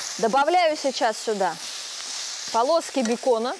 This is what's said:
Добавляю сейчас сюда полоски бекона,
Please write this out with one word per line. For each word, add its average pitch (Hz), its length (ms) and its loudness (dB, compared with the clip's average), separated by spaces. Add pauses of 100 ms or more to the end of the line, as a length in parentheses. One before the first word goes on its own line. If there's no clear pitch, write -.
(180)
Добавляю 302 580 4
сейчас 254 420 0
сюда 190 360 0 (960)
полоски 277 480 2
бекона, 233 600 0